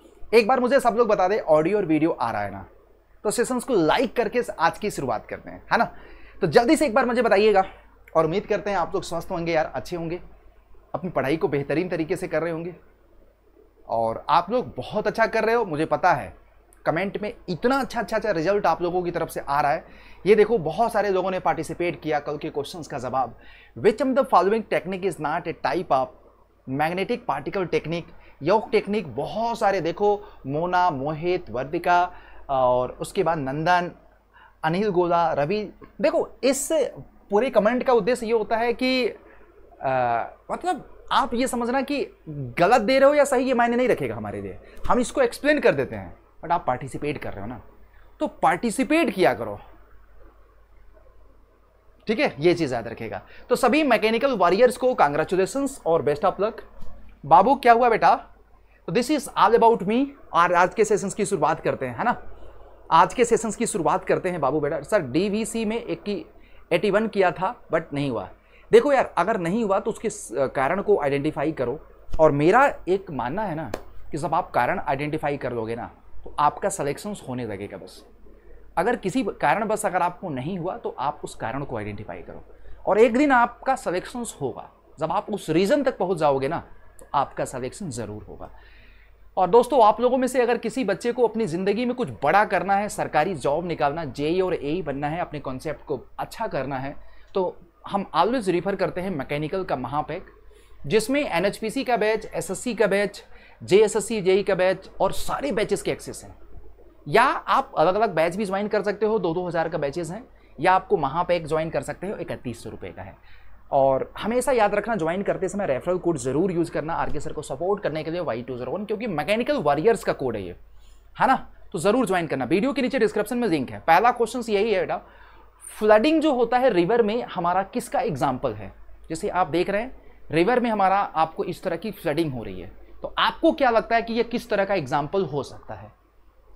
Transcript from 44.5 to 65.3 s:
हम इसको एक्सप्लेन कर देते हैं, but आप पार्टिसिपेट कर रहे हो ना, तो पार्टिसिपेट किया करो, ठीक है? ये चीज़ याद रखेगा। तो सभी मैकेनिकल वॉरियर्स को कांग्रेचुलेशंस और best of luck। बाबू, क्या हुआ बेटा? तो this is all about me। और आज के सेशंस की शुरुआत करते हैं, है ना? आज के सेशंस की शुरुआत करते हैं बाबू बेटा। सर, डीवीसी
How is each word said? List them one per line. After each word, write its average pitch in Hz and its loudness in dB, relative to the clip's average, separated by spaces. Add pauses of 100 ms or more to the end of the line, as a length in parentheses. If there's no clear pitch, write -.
हम 202 4
इसको 262 2
एक्सप्लेन 269 2
कर 214 6
देते 123 -2
हैं, 95 -12 (260)
but 165 -4
आप 175 0
पार्टिसिपेट 139 -4
कर 107 -10
रहे 98 -10
हो 101 -8
ना, 120 -10 (580)
तो 311 0
पार्टिसिपेट 233 0
किया 160 2
करो, 104 -8 (2500)
ठीक 220 0
है? 294 0
ये 165 4
चीज़ 143 -2
याद 113 -6
रखेगा। 110 -8 (260)
तो 247 2
सभी 254 4
मैकेनिकल 226 2
वॉरियर्स 202 4
को 254 2
कांग्रेचुलेशंस 180 0
और 165 4
best 147 0
of 185 0
luck। 214 0 (760)
बाबू, 190 8
क्या 240 6
हुआ 233 6
बेटा? 196 4 (680)
तो 180 -6
this 247 2
is - -10
all 202 6
about 226 4
me। 247 2 (260)
और 175 4
आज 180 4
के 220 4
सेशंस 196 0
की 208 -2
शुरुआत 156 0
करते 135 -2
हैं, 120 -8
है 165 -4
ना? 226 -2 (680)
आज 170 6
के 247 2
सेशंस 226 0
की 226 -2
शुरुआत 175 0
करते 165 0
हैं 175 -4
बाबू 147 0
बेटा। 143 -2
सर, 196 0
डीवीसी 202 -2